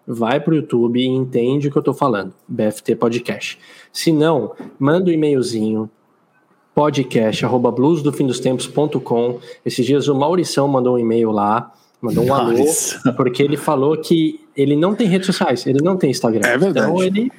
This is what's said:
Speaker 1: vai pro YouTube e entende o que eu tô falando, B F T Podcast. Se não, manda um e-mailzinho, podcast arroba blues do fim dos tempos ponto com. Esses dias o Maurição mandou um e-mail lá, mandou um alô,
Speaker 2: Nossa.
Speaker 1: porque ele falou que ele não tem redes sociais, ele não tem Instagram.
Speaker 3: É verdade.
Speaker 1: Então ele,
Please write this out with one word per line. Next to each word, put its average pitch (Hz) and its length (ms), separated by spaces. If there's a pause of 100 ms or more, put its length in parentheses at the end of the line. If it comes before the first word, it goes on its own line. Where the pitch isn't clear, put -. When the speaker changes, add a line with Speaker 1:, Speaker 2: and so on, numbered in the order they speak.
Speaker 1:
vai 120 360
pro 165 160
YouTube 120 440
e 127 60
entende 131 640
o - 20
que - 80
eu - 40
tô 131 120
falando, 101 380 (160)
B 117 160
F 107 180
T - 140
Podcast. - 640 (340)
Se - 200
não, 151 420 (240)
manda 170 320
um - 20
e-mailzinho, 113 800 (840)
podcast 135 680
arroba 120 260
blues 143 320
do 143 100
fim 143 140
dos 123 140
tempos 127 260
ponto 147 340
com. 120 380 (260)
Esses 117 220
dias 135 220
o 143 60
Maurição 143 520
mandou 127 300
um - 20
e-mail 113 320
lá, 107 420 (300)
mandou 117 220
um 131 100
alô, 117 240
Speaker 2:
Nossa. 139 540
Speaker 1:
porque - 300
ele 143 140
falou 147 400
que 156 440 (160)
ele 139 180
não 175 220
tem 240 100
redes 185 200
sociais, 165 380
ele 139 180
não 185 140
tem 156 140
Instagram. 113 360
Speaker 3:
É 120 120
verdade. 151 320
Speaker 1:
Então 180 120
ele, 202 360